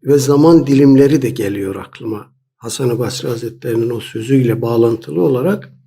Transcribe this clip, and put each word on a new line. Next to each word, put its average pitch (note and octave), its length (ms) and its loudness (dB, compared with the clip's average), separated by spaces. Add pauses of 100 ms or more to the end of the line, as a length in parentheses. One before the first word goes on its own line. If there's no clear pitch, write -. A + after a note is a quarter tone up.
ve C#3 140 2
zaman C#3+ 500 4
dilimleri C#3 540 4
de A#2+ 80 -2
geliyor G2 460 -6
aklıma. G#2+ 500 -12 (320)
Hasan-ı A#2 420 -6
Basri A#2+ 280 -6
Hazretleri'nin A#2 640 -6
o A#2 100 -6
sözüyle A#2 640 -2
bağlantılı A2+ 600 0
olarak C#3 520 -2 (140)